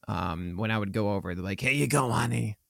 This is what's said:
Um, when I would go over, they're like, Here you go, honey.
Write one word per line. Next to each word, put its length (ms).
Um, 480
when 140
I 80
would 140
go 220
over, 200
they're 100
like, 160
Here 120
you 140
go, 240
honey. 460